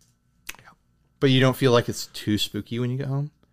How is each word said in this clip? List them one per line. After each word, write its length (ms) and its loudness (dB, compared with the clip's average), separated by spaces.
But 120 2
you 100 4
don't 160 2
feel 160 2
like 160 4
it's 200 -8
too 300 -2
spooky 400 -6
when 120 -4
you 80 -6
get 100 -8
home? 220 -4